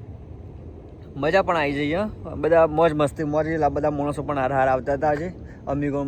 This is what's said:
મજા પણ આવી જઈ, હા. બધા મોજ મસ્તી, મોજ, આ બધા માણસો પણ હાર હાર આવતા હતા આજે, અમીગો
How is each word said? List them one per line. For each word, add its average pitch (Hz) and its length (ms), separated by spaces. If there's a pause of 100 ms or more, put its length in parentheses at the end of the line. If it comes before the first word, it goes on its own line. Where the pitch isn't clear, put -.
(1200)
મજા 185 240
પણ 180 140
આવી 143 180
જઈ, 147 200
હા. 208 360 (100)
બધા 165 240 (100)
મોજ 156 220
મસ્તી, 147 340
મોજ, 156 200
આ 143 200
બધા 147 240
માણસો 143 240
પણ 139 200
હાર 131 140
હાર 131 160
આવતા 131 260
હતા 151 160
આજે, 165 140 (380)
અમીગો 143 400